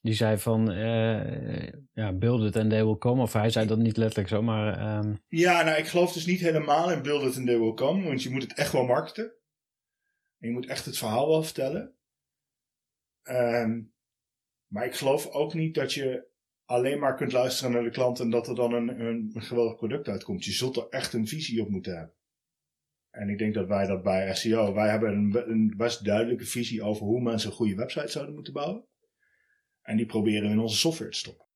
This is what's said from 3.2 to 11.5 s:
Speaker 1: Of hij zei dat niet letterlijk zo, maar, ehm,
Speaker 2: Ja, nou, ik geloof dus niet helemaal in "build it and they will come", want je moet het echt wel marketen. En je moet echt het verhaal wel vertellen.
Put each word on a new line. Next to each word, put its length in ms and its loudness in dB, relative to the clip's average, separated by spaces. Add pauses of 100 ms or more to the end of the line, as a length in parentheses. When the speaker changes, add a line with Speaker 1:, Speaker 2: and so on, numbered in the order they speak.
Speaker 1:
Of 100 0
hij 180 2
zei 160 2
dat 120 2
niet 180 4
letterlijk 320 2
zo, 140 0
maar, 360 0
ehm, 360 -2 (140)
Speaker 2:
Ja, 340 4
nou, 160 4
ik 80 -2
geloof 260 2
dus 140 -6
niet 140 2
helemaal 520 2
in 100 -2
"build 200 0
it 140 0
and 100 -4
they 120 4
will 160 2
come", 300 0
want 180 -2
je 80 -6
moet 120 -2
het 120 -10
echt 180 -2
wel 120 4
marketen. 400 0 (1120)
En 100 -8
je 60 -2
moet 120 -6
echt 180 -8
het 140 -8
verhaal 300 0
wel 140 4
vertellen. 520 -6 (1300)